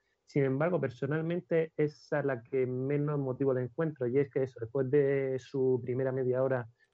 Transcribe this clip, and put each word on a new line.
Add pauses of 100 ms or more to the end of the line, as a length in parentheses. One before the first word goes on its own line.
(280)
Sin
embargo,
personalmente,
es
a
la
que
menos
motivo
le
encuentro,
y
es
que
eso,
después
de
su
primera
media
hora (260)